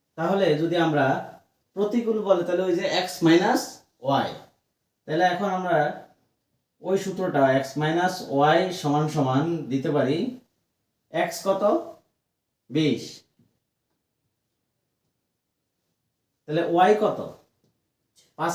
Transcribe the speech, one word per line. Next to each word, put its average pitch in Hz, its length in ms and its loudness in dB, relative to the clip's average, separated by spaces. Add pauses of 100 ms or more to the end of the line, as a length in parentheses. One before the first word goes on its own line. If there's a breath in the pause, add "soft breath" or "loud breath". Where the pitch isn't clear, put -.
(180)
তাহলে 190 280 2 (160)
যদি 165 140 0 (100)
আমরা 147 200 2 (720)
প্রতিকূল 214 420 0 (100)
বলে 175 180 4
তাহলে 180 220 0
ওই 175 120 2
যে - 40 -4 (160)
এক্স - 140 -6 (120)
মাইনাস 185 340 6 (440)
ওয়াই। 135 260 0 (760)
তাহলে 160 280 0
এখন 196 160 -2 (100)
আমরা 175 200 0 (1040)
ওই 190 220 0
সূত্রটা 180 380 -2 (160)
এক্স - 220 -6
মাইনাস 175 340 0 (200)
ওয়াই 156 260 4 (200)
সমান 147 240 0 (120)
সমান 135 280 0 (280)
দিতে 135 240 -2
পারি 139 220 0 (960)
এক্স 170 340 -4
কত? 190 160 0 (1080)
বিশ। 139 320 0 (3500)
তাহলে 160 180 -2 (100)
ওয়াই 185 200 6 (100)
কত? - 160 0 (1200 soft breath)
পাঁচ 170 160 -2